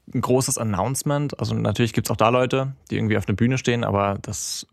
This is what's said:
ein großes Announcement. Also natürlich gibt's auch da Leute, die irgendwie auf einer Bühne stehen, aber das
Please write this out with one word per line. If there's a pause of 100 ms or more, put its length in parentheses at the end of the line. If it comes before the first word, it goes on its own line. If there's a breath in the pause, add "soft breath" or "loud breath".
(140)
ein
großes
Announcement.
Also
natürlich
gibt's
auch
da
Leute, (180)
die
irgendwie
auf
einer
Bühne
stehen,
aber
das